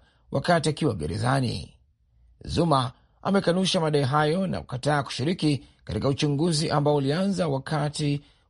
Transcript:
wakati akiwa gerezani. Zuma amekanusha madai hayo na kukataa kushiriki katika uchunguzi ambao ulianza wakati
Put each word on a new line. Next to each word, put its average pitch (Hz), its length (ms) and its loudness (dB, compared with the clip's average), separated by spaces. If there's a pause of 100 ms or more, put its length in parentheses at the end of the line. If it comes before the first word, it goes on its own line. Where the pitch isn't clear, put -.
(320)
wakati 156 380 2
akiwa 139 240 0
gerezani. 107 800 -2 (720)
Zuma 135 460 2 (300)
amekanusha 185 580 2
madai 151 240 2
hayo 151 440 0
na 92 140 -4
kukataa 143 420 -2
kushiriki 151 600 -2 (200)
katika 107 240 -2
uchunguzi 151 640 0
ambao 147 240 2
ulianza 170 520 0
wakati 143 760 -2 (280)